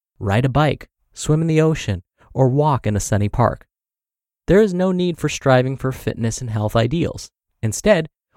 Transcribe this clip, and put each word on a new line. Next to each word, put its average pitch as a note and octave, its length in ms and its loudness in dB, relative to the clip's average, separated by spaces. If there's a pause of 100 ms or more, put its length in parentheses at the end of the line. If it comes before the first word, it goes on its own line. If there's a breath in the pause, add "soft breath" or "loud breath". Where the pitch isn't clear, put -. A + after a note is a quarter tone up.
(200)
ride G2+ 240 0
a C3+ 40 0
bike, C#3+ 400 -2 (240)
swim D3+ 280 -2
in E3 80 -2
the D#3 120 2
ocean, D3 440 -2 (280 soft breath)
or C3 160 2
walk C#3+ 380 2
in G#2 80 0
a G2+ 60 0
sunny G#2 280 0
park. - 380 -2 (800)
There F#3+ 160 6
is G3+ 100 2
no F3+ 200 0
need F3+ 260 -2
for D3+ 100 -2
striving C3 480 2
for C3 160 -4
fitness - 480 -6
and B2 80 -10
health G#2+ 280 -2
ideals. B2 520 -2 (320)
Instead, D#3+ 480 0 (280)